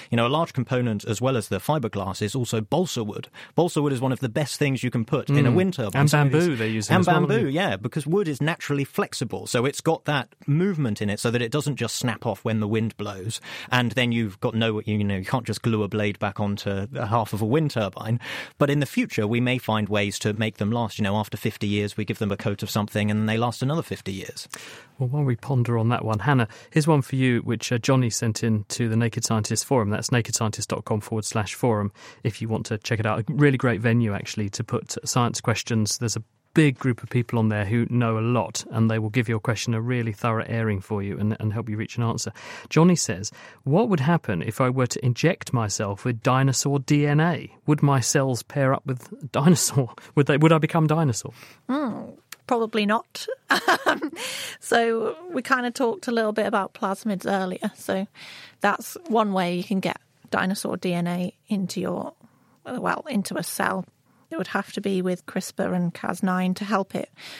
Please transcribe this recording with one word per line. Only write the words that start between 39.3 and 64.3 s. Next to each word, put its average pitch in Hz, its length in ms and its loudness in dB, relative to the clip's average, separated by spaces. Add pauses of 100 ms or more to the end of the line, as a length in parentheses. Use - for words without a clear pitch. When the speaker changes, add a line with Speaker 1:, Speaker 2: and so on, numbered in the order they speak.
Speaker 2:
question 117 360 -2
a 110 80 -2
really 120 300 -2
thorough 113 360 -2
airing 110 320 0
for 101 220 -4
you 101 160 -4
and, 107 200 0
and 107 140 -2
help 113 160 -4
you 107 80 -4
reach - 220 -6
an 120 40 0
answer. 117 300 -2 (380)
Johnny 175 260 6
says, 98 340 -4 (340)
"What 170 260 2
would - 100 2
happen 131 400 0
if - 220 -2
I 127 80 4
were 127 160 0
to - 180 -6
inject 151 480 0
myself 107 540 -2
with 120 160 -2
dinosaur 135 560 2
D 147 280 2
N 147 140 4
A? 160 340 -2 (120)
Would 147 160 2
my 143 180 4
cells 131 420 0
pair 135 300 0
up - 140 -2
with 135 440 -8
dinosaur? 135 640 4 (100)
<laughs> - 100 -20
Would 143 120 6
they? 143 120 4
Would 160 140 8
I 160 60 6
become 156 280 2
dinosaur?" 147 480 0 (340)
Speaker 3:
Hmm, 262 440 -2 (340)
probably 226 400 2
not. - 400 -2 (240)
<laughs> - 160 2 (200)
Um, - 240 0 (480)
so 233 580 0 (140)
we 277 120 -4
kinda 247 280 0
talked 226 380 -2
a - 20 -4
little 226 220 0
bit 214 140 0
about 202 280 -2
plasmids 196 500 -4
earlier. 190 520 -2
So 196 320 -4 (520)
that's - 360 -2 (100)
one 220 260 2
way 180 240 0
you 180 60 -2
can 190 160 -2
get - 200 -2 (320)
dinosaur 190 460 0
D 180 160 -2
N 175 140 0
A 180 260 -4 (160)
into 190 320 -4
your, - 340 -6 (500)
well, - 440 -4
into 202 280 -2
a 190 80 -4
cell. - 400 -2 (440)
It - 100 -8